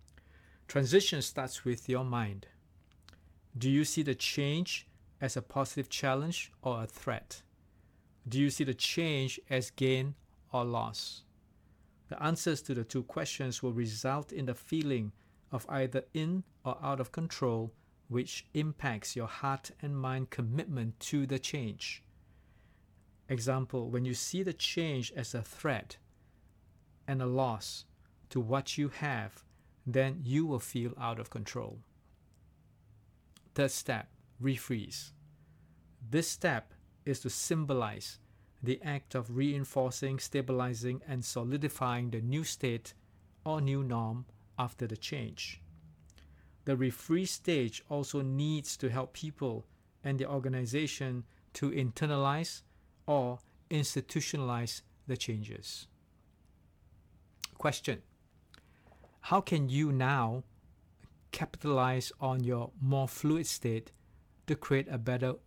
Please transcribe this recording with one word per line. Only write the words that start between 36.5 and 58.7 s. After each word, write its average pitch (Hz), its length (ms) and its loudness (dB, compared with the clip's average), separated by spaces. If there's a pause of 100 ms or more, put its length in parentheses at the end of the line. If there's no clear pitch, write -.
is 139 160 0
to 135 100 -4
symbolize 127 920 0 (480)
the 127 160 2
act 143 320 -4
of 120 200 -2
reinforcing, 135 840 2
stabilizing, 127 880 0
and 127 160 -2
solidifying 123 880 0
the 113 100 0
new 139 220 2
state - 500 -2 (520)
or 156 160 0
new 139 200 2
norm 120 440 0 (340)
after 123 260 -2
the 110 120 -4
change. - 640 -8 (1040)
The 139 100 2
refreeze 160 540 2
stage 131 600 0
also 143 320 0
needs 139 560 0
to 131 120 0
help 127 240 -2
people 131 520 -4 (380)
and 139 160 0
the 135 100 -2
organization 131 920 0 (300)
to 143 180 0
internalize 143 920 0 (440)
or 123 340 4 (320)
institutionalize 135 1120 0 (260)
the 131 80 0
changes. 110 720 -6 (1700)
Question: 139 440 0 (1200)